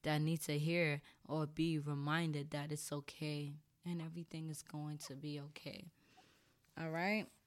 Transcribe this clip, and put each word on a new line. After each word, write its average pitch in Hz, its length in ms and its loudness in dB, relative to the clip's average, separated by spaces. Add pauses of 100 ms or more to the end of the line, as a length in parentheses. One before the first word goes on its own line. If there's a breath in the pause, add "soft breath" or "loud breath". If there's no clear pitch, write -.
that 151 180 4
need 160 200 4
to 147 180 2
hear 156 420 4 (260 loud breath)
or 151 200 2
be 160 320 2
reminded 147 720 0
that 147 200 -2
it's - 200 -4
okay 147 640 -4 (320)
and 175 160 -2
everything 160 480 -6
is 147 140 -6
going 151 340 -6 (100)
to 135 80 -8
be 147 240 -4
okay." - 460 -10 (960 loud breath)
All 160 100 -2
right? 185 380 2 (200)